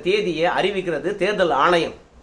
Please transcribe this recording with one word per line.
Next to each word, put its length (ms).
தேதியை 400
அறிவிக்கிறது 520
தேர்தல் 320
ஆணையம். 320